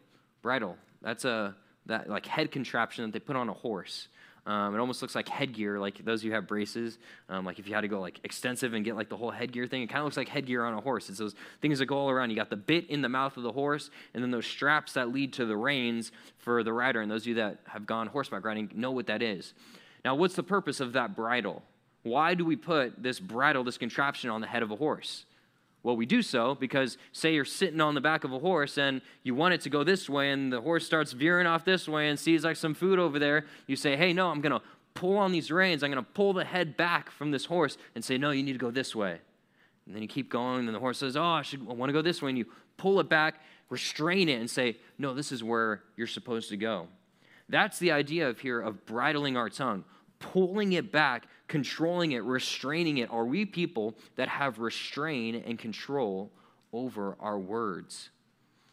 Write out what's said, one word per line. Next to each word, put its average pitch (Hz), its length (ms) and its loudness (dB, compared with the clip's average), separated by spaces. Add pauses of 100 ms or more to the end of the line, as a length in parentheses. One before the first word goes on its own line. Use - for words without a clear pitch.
(420)
Bridle. 113 340 -2 (260)
That's 113 220 -6
a, 110 300 0 (320)
that, - 220 -4
like, 101 180 -4
head 156 240 0
contraption 120 540 -2
that 110 80 -6
they 107 80 -6
put 139 160 -4
on 123 120 -2
a 95 60 -4
horse. - 540 -6 (380)
Um, 101 280 0
it 107 40 0
almost 123 240 -2
looks 131 120 -6
like 113 140 -4
headgear, 107 500 -4
like 98 280 -4
those 110 160 0
who 110 80 -4
have 107 160 -2
braces. 107 500 -4 (320)
Um, 92 160 -6
like, 90 140 -8
if 98 100 -14
you 104 60 -4
had 107 80 0
to 104 60 -2
go, 101 120 -4
like, 90 240 -10
extensive 123 480 -4
and 110 100 0
get, 107 140 -2
like, 107 140 -6
the 104 60 -8
whole 113 140 -4
headgear 120 360 -4
thing, 131 160 -4
it 113 60 -6
kinda 143 160 -2
looks 143 120 -4
like 131 120 -2
headgear 127 360 -2
on 117 80 0
a 107 80 -4
horse. 113 300 -2
It's 98 80 -10
those 107 160 -4 (260)
things 151 200 2
that 135 60 2
go 135 120 0
all 139 100 0
around. 127 220 2
You 110 60 -2
got 107 120 -2
the 110 80 -4
bit 160 320 0
in 147 140 -2
the 123 80 0
mouth 135 260 -2
of 127 60 -10
the 117 100 -4
horse, 143 380 -2 (240)
and 120 80 -4
then 123 80 0
those 117 160 -2
straps 147 480 0
that 123 180 0
lead 135 220 -2
to 127 100 0
the 110 120 0
reins 120 560 0 (260)
for 120 240 2
the 110 100 0
rider. 120 300 2
And 104 80 -2
those 107 140 -2
of 120 40 -4
you 117 60 0
that 107 320 0
have 107 180 -12
gone 113 220 -2
horseback 110 360 -4
riding 107 320 -4
know 123 160 -2
what 123 180 -2
that 110 120 0
is. 107 320 -4 (500)
Now, 127 120 2
what's 180 200 4
the 175 80 -2
purpose 185 380 0
of 120 140 -2
that 117 200 2
bridle? 113 480 0 (400)
Why 147 300 4
do 175 140 2
we 160 100 2
put 131 460 0
this 127 180 -2
bridle, 139 440 2
this 120 120 -4
contraption 131 540 -2
on 110 100 -2
the 110 60 -4
head 117 160 0
of 107 80 0
a 107 60 -4
horse? 127 500 -2 (580)
Well, 120 120 2
we 113 100 2
do 220 160 4
so 131 340 2
because, 131 420 0 (140)
say 160 220 2
you're 143 100 2
sitting 160 360 0
on 151 140 4
the 143 60 0
back 151 240 2
of 135 80 -4
a 131 80 -4
horse 151 380 2
and 139 220 2 (220)
you 123 140 -2
want 175 180 4
it 160 60 0
to 147 100 -8
go 147 140 2
this 185 260 2
way 139 220 2
and 135 200 0
the 120 80 0
horse 156 240 2
starts 151 280 2
veering 175 340 4
off 165 180 2
this 185 240 2
way 151 200 2
and 147 100 2
sees, 160 260 4
like, 160 120 2
some 156 180 0
food 185 240 4
over 151 220 4
there. 147 260 4 (220)
You 135 80 0
say, 139 200 2
"Hey, 175 160 6
no, 180 160 4
I'm 151 120 -2
gonna 139 200 2 (340)
pull 185 220 2
on 196 140 4
these 147 220 0
reins. 170 320 4
I'm 143 60 2
gonna 131 120 0
pull 202 300 2
the 180 120 0
head 170 320 -2
back 170 340 2
from 147 200 -4
this 139 140 0
horse 165 340 2 (160)
and 117 100 -6
say, 131 140 2
'No, 147 140 4
you 135 100 2
need 139 120 0
to 123 40 -4
go 120 140 0
this 127 220 -2
way.'" 92 260 -2 (640)
And 90 80 -14
then 107 80 -6
you 107 60 -4
keep 127 200 -4
going, 123 380 0
and 113 80 -2
the - 60 -4
horse 123 180 -2
says, 135 180 -2
"Oh, 151 60 2
I 165 200 2
should, 139 180 -8
I 117 120 -8
wanna 127 200 -2
go 156 100 4
this 170 180 0
way." 139 100 -2
And 131 80 0
you 110 80 0 (300)
pull 196 220 4
it 160 100 2
back, 156 320 4 (300)
restrain 165 580 2
it, 127 120 2
and 117 100 -4
say, 123 280 0 (200)
"No, 135 160 -4
this 143 160 -6
is 120 140 -6
where 113 400 0 (120)
you're 117 120 -4
supposed 113 400 -6
to 107 80 -6
go." 101 320 -2 (600)
That's 185 300 2
the 175 140 4
idea 147 360 2
of 117 120 -4
here 123 200 -2
of 104 240 -6
bridling 139 520 0
our 117 120 0
tongue, 104 360 -4 (340)
pulling 190 540 0
it 147 180 0
back, 139 380 2 (180)
controlling 160 680 0
it, 123 120 0
restraining 135 760 0
it. 117 120 0
Are 113 140 0
we 170 220 0
people 160 500 -2 (200)
that 127 120 -2
have 131 300 -2
restraint 117 880 -4
and 117 120 -6
control 104 720 -4 (440)
over 107 460 -6
our 104 180 -2
words? 95 720 -6 (640)